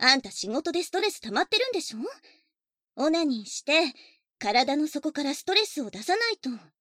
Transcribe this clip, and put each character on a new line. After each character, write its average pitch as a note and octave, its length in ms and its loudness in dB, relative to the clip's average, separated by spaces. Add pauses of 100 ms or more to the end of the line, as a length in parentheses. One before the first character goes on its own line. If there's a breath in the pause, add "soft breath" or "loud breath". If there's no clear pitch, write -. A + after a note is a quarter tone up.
あ C4+ 60 8
ん C4+ 60 -2
た F#3+ 100 -12
仕 - 160 -8
事 B3+ 240 -2
で E4+ 120 -2
ス - 60 -8
ト F#4+ 120 0
レ G#4 100 2
ス - 80 -12
溜 A3+ 120 -10
ま A#3 100 2
っ - 80 0
て A4+ 80 0
る B4+ 120 2
ん - 20 -4
で G4 100 -2
し - 140 -10
ょ？ - 20 -10 (960 soft breath)
オ C#4+ 140 2
ナ E4 140 2
ニ B3 220 0
ー - 0 -
し - 200 -10
て、 D#4 280 4 (460 loud breath)
体 B3 360 2
の D4+ 120 2
底 D4+ 240 -4
か D4 120 -4
ら C#4 100 0
ス - 120 -8
ト F4+ 80 2
レ G#4 120 4
ス - 160 -6
を A3 80 -6
出 G3 120 -12
さ F4 140 2
な A#4 140 0
い G#4 80 -4
と、 - 120 -8 (320)